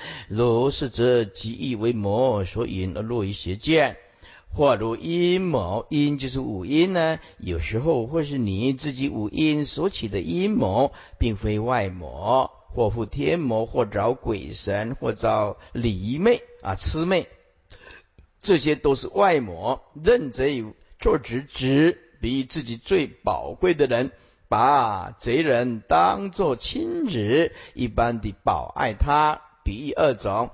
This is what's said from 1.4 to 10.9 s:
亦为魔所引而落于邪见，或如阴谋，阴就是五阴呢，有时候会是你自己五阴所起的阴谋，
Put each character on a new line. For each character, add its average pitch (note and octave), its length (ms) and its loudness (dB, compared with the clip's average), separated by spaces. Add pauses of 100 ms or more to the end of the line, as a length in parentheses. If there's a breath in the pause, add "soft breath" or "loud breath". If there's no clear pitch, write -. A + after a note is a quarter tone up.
亦 B2+ 240 -6
为 A2+ 160 0
魔 G#2+ 540 0
所 - 200 -6
引 F#2 300 -4
而 G2+ 60 -6
落 A2+ 220 -4
于 G2 80 -4
邪 F#2+ 240 -6
见， D3 420 2 (560 loud breath)
或 C#3 220 4
如 A2+ 200 -4
阴 F3 460 0
谋， A2+ 480 -2
阴 D3 260 2
就 C3 140 -6
是 C3 100 -4
五 G#2+ 240 -6
阴 E3 300 2
呢， D#3+ 260 0 (180 loud breath)
有 E2 220 -4
时 G2+ 200 -4
候 C#3 260 0
会 D#3 180 -2
是 C#3+ 140 -6
你 A2 340 0
自 C#3 220 -6
己 C3+ 160 -4
五 G#2+ 180 -4
阴 D3+ 380 0
所 F3 240 -2
起 - 180 -6
的 G2 120 -4
阴 F3+ 340 -2
谋， A#2+ 380 2 (260 loud breath)